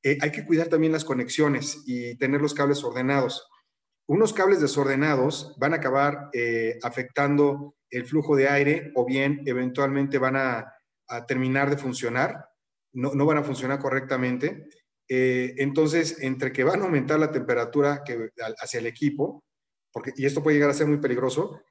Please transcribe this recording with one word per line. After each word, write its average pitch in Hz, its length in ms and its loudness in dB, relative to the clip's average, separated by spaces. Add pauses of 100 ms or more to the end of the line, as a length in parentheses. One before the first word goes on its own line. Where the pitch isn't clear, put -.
Eh, 143 200 2
hay 151 100 0
que - 140 -10
cuidar 165 220 0
también 160 260 2
las 156 120 -2
conexiones 135 800 -2
y 120 320 -6
tener 139 240 0
los 147 120 0
cables 143 300 2
ordenados. 127 640 -2 (600)
Unos 208 240 2
cables 190 300 4
desordenados 139 960 0
van 147 140 0
a 160 40 0
acabar, 143 560 0
eh, 117 500 -2
afectando 143 920 0 (140)
el 123 160 -8
flujo 151 300 0
de 135 120 4
aire 143 480 2
o 123 100 2
bien 139 400 0
eventualmente 139 720 0
van 131 180 0
a, 123 380 -2 (340)
a 120 180 -10
terminar 131 440 0
de 143 80 0
funcionar, 127 680 -4 (480)
no, 135 220 -4
no 139 100 2
van 156 120 4
a 143 60 0
funcionar 131 360 -4
correctamente. 131 880 -2 (420)
Eh, 127 480 2
entonces, 151 640 2
entre 131 300 -4
que 131 120 0
van 185 180 2
a 190 40 -2
aumentar 151 340 2
la 156 120 2
temperatura 135 720 0
que, 117 240 -8 (120)
al, 110 180 -8
hacia 117 200 -6
el 117 80 -4
equipo, 147 560 -2 (480)
porque, - 240 -8
y 139 100 -2
esto 143 180 2
puede 151 120 4
llegar 143 140 6
a 139 60 0
ser 147 120 2
muy 147 100 4
peligroso 135 600 -2 (120)